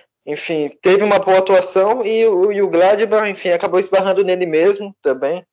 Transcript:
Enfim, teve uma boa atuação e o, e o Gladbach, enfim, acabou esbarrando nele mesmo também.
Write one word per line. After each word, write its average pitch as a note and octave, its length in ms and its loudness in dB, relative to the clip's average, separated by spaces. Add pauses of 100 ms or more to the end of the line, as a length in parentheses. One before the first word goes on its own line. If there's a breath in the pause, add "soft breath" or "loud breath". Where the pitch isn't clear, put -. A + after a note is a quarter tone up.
(260 soft breath)
Enfim, D3 560 -8
teve G3 220 2
uma G3+ 140 0
boa F#3+ 220 2
atuação F#3+ 680 0
e A3+ 220 0
o, G3 240 2
e G3+ 100 -2
o F#3+ 80 0
Gladbach, G#3 580 2
enfim, F#3 220 -6
acabou F3 300 0
esbarrando F#3+ 440 0
nele F3+ 220 -2
mesmo G3 560 -2
também. C#3+ 520 -4